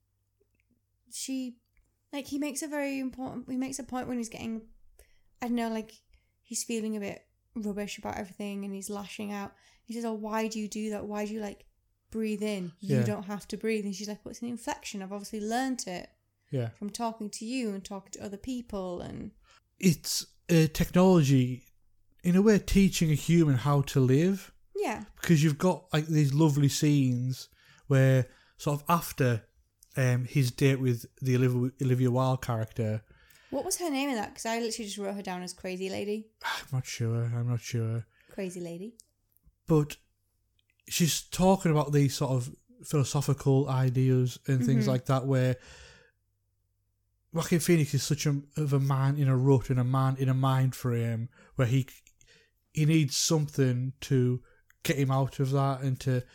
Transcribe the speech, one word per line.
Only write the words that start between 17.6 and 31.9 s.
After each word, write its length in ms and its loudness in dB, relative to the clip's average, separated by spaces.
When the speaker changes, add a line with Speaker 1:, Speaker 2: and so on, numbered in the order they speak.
Speaker 1:
and 100 -10
talking 300 -14
to 100 -14
other 140 -10
people." 640 -8
And 300 -12
Speaker 2:
It's 460 0
a 200 4
technology, 960 4
in 140 4
a 40 6
way, 180 6
teaching 520 4
a 40 4
human 400 6
how 260 2
to 180 0
live. 540 2
Speaker 1:
Yeah. 280 -4
Speaker 2:
Because 240 6
you've 140 4
got, 340 0
like, 160 0
these 260 2
lovely 360 4
scenes 800 0
where 420 4
sort 240 -2
of 60 -18
after, 560 0
um, 280 2
his 260 0
date 280 2
with 260 0
the 140 0
Olivia, 360 2
Olivia 300 2